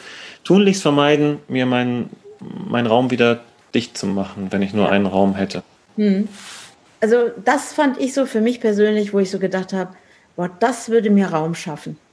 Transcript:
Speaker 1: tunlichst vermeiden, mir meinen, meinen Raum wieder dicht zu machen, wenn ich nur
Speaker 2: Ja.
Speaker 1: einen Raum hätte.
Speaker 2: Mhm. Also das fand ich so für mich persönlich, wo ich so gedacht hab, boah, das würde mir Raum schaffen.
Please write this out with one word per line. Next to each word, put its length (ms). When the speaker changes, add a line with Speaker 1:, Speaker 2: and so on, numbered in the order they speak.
Speaker 1:
tunlichst 380
vermeiden, 560
mir 160
meinen, 460
meinen 460
Raum 240
wieder 300
dicht 220
zu 100
machen, 440
wenn 100
ich 140
nur 120
Speaker 2:
Ja. 40
Speaker 1:
einen 160
Raum 300
hätte. 260
Speaker 2:
Mhm. 320
Also 320
das 300
fand 260
ich 140
so 100
für 160
mich 180
persönlich, 540
wo 60
ich 120
so 80
gedacht 360
hab, 200
boah, 160
das 280
würde 220
mir 180
Raum 260
schaffen. 440